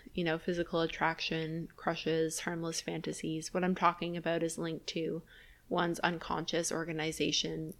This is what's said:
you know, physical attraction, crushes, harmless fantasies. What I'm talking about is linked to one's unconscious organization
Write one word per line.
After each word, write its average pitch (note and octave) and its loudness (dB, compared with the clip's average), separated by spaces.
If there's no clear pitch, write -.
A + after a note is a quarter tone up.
you F3+ 0
know, D#3+ 2
physical E3+ 0
attraction, D#3+ 0
crushes, D#3+ 0
harmless E3 -2
fantasies. D#3+ -4
What F#3 2
I'm F#3 4
talking E3+ 4
about E3+ 2
is E3 0
linked E3 -4
to E3 -2
one's F3 2
unconscious E3+ 0
organization D#3+ 0